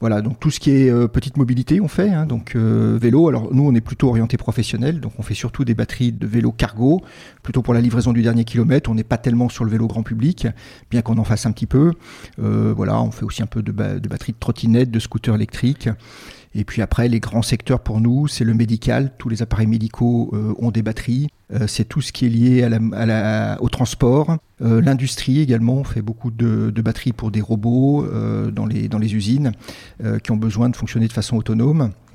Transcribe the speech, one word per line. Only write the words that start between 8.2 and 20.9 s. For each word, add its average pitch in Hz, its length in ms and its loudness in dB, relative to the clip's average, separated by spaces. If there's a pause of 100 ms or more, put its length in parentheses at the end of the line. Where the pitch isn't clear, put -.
dernier 117 220 2
kilomètre. 117 460 0
On 113 40 0
n'est 110 100 0
pas 117 140 -2
tellement 120 300 2
sur - 160 -4
le 107 60 0
vélo 113 160 0
grand 110 160 -4
public, 117 460 -2 (420)
bien 117 120 0
qu'on 113 160 0
en 110 60 2
fasse 107 220 0
un 110 60 0
petit - 140 -6
peu. 151 260 4 (500)
Euh, 107 340 0
voilà, 104 240 0
on 113 120 -2
fait - 120 -8
aussi 107 180 -6
un 110 40 -4
peu 113 160 -6
de 104 80 -6
ba-, 98 300 -4
de 104 80 -6
batteries - 240 -8
de - 80 -10
trottinettes, 117 500 2
de 113 80 -2
scooters 113 380 -2
électriques. 120 520 -2 (680)
Et 107 100 -2
puis - 160 -6
après, 117 280 0
les 117 120 2
grands 113 220 -2
secteurs 120 380 0
pour 110 200 -2
nous, 123 260 2
c'est - 160 -2
le 113 120 2
médical. 117 640 0
Tous - 100 -8
les 113 140 -4
appareils 110 240 0
médicaux, 113 640 0
euh, 107 260 -2
ont 117 120 0
des 110 100 0
batteries. 117 480 -2 (240)